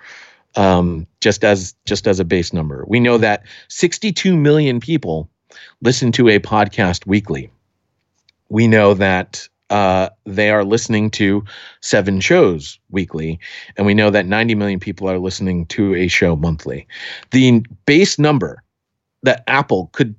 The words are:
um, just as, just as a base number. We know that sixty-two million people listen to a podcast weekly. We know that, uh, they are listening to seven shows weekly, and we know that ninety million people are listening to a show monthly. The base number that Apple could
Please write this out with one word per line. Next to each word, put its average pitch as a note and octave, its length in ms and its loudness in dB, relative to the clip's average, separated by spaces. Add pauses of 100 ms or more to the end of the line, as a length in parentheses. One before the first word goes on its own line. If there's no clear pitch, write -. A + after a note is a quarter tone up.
(560)
um, F2 500 2 (140)
just - 240 0
as, G2 320 0 (100)
just - 220 -4
as F#2+ 120 2
a F#2 60 -2
base E2+ 280 -2
number. D2+ 340 -6
We A2+ 120 0
know A#2+ 200 2
that G#2+ 240 0 (240)
sixty-two - 680 -2
million D3 440 2
people F2+ 500 -4 (520)
listen A#2+ 320 0
to B2 140 4
a G#2 120 6
podcast G#2 680 -2
weekly. F#2 460 -4 (1000)
We A2+ 180 2
know G#2 280 6
that, F#2 520 -2 (220)
uh, F#2+ 400 0 (160)
they G#2 260 -2
are G#2 140 2
listening G#2+ 440 0
to G2+ 360 0 (340)
seven G2 400 0
shows F#2+ 580 2 (120)
weekly, E2 500 -6 (380)
and G2+ 80 -2
we G2+ 80 2
know G#2+ 160 4
that G2+ 160 2
ninety A2+ 280 0
million G#2 280 -2
people F#2+ 280 -6
are F#2 80 -2
listening F2+ 500 -4
to G2 280 -2
a F2 140 0
show E2+ 260 -2
monthly. D#2 500 -6 (460)
The B2+ 320 4 (220)
base D3+ 340 2
number D3 420 0 (600)
that B2 240 0
Apple B2 460 0
could A#2 260 -2